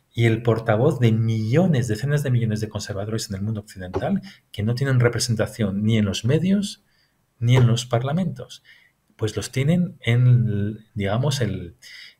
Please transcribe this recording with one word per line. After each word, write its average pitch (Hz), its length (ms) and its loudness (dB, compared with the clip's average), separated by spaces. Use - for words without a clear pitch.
y 117 120 0
el 113 180 2
portavoz 113 560 2
de 117 140 4
millones, 113 760 2
decenas 143 380 -2
de 135 80 0
millones 107 280 0
de 104 100 -6
conservadores 104 580 -8
en 98 80 -6
el 95 60 -6
mundo 107 180 -4
occidental 98 640 -6
que 101 140 -6
no 117 100 0
tienen 135 240 0
representación 107 840 0
ni 110 140 2
en 104 80 2
los 92 180 -4
medios 180 580 0
ni 120 180 2
en 123 120 6
los 113 180 0
parlamentos. 135 760 -4
Pues 107 220 -4
los - 160 -8
tienen 165 480 0
en, 107 800 2
digamos, 113 460 0
el, 92 360 -6